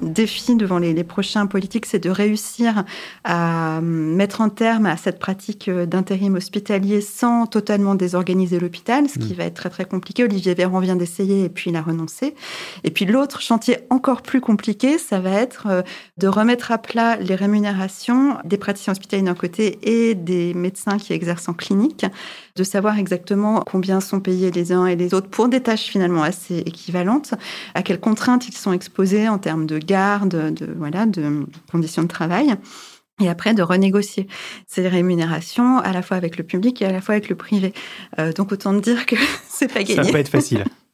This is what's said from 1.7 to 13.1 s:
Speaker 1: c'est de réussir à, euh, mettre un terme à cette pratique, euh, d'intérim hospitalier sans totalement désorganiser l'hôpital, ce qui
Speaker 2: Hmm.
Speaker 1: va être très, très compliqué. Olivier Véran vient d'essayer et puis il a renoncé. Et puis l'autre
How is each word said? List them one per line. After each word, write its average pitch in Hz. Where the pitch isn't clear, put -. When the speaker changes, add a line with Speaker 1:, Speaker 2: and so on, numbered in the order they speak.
Speaker 1:
c'est 185
de 170
réussir 208
à, 165
euh, 165
mettre 165
un 220
terme 220
à 170
cette 175
pratique, 196
euh, 180
d'intérim 190
hospitalier 202
sans 233
totalement 202
désorganiser 180
l'hôpital, 233
ce 277
qui 117
Speaker 2:
Hmm. -
Speaker 1:
va 170
être 170
très, -
très 185
compliqué. 196
Olivier 190
Véran 185
vient 185
d'essayer 190
et 170
puis -
il 170
a 160
renoncé. 165
Et -
puis 202
l'autre 262